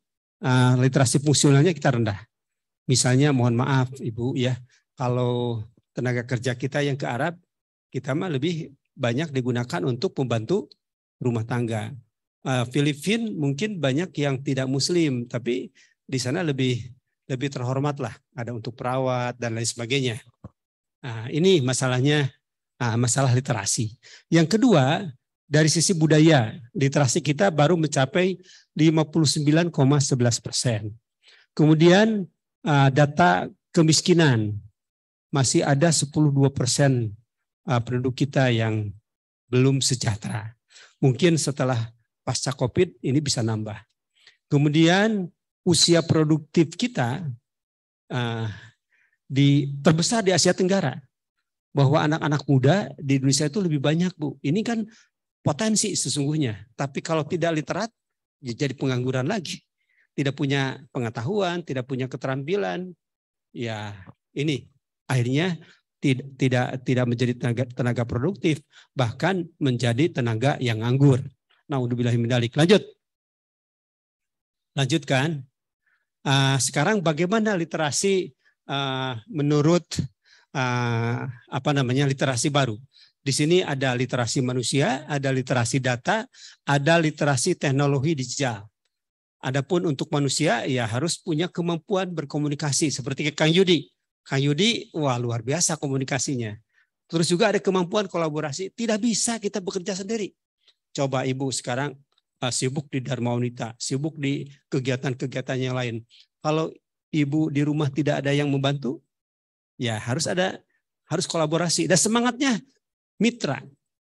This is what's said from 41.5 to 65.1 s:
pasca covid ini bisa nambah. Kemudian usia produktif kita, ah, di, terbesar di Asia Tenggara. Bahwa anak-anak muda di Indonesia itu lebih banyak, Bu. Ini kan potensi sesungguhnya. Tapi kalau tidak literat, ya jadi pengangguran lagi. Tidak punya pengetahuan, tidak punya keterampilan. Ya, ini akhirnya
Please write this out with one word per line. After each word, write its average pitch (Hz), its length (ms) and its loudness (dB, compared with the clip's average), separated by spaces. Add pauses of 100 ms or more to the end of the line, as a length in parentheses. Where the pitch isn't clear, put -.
pasca 139 260 -4
covid 156 480 -2
ini 143 220 0
bisa 131 180 -4
nambah. 110 380 -4 (720)
Kemudian 165 800 4 (320)
usia 170 400 4
produktif 156 720 2
kita, 160 480 -4 (880)
ah, 113 400 -4 (800)
di, 143 480 4
terbesar 180 480 2
di 185 80 4
Asia 175 160 4
Tenggara. 185 480 0 (720)
Bahwa 139 320 4
anak-anak 156 480 0
muda 143 480 4
di 139 240 0
Indonesia 139 240 2
itu 175 160 -2
lebih 156 160 0
banyak, 160 400 0
Bu. 151 240 -6
Ini 147 240 0
kan 233 160 -4 (560)
potensi 202 560 0
sesungguhnya. 143 800 -4
Tapi 143 240 -6
kalau 160 240 -2
tidak 165 400 -2
literat, 165 240 -6 (560)
ya 117 160 -8
jadi 139 160 -2
pengangguran 127 560 -2
lagi. 202 320 -8 (560)
Tidak 139 160 -2
punya 139 560 -2
pengetahuan, 170 720 -4
tidak 131 240 -6
punya 123 240 -6
keterampilan. 175 800 -6 (640)
Ya, 107 400 -8 (400)
ini 147 320 -4 (400)
akhirnya 135 560 0 (400)